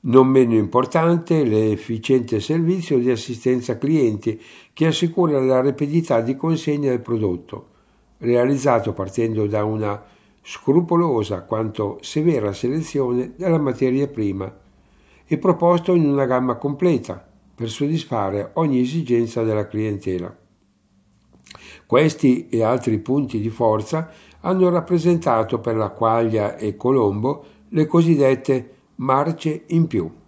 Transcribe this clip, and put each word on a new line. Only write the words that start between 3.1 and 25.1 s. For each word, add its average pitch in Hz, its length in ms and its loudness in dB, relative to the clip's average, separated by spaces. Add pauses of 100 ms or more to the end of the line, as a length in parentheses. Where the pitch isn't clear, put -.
clienti 117 600 0 (340)
che 156 120 0
assicura 165 540 0
la 131 220 2
rapidità 143 600 0
di 127 140 -2
consegna 147 540 -2
del 123 120 -2
prodotto, 107 680 -4 (500)
realizzato 123 720 0
partendo 107 540 -2
da 104 160 -2
una 107 360 -4 (440)
scrupolosa 143 1040 0
quanto 107 560 -4
severa 143 520 -2
selezione 127 840 -2
della 170 220 0
materia 131 500 0
prima 98 520 -6 (720)
e 151 60 0
proposto 175 560 2
in 160 160 4
una 139 160 2
gamma 127 300 0
completa 143 720 -2 (300)
per 113 140 -8
soddisfare 110 840 -4
ogni 143 260 2
esigenza 120 640 0
della 107 220 0
clientela. 98 680 -6 (1500)
Questi 143 640 2
e 113 140 0
altri 113 360 0
punti 127 400 -2
di 110 100 -4
forza 113 640 -2 (300)
hanno 185 280 2
rappresentato 165 920 0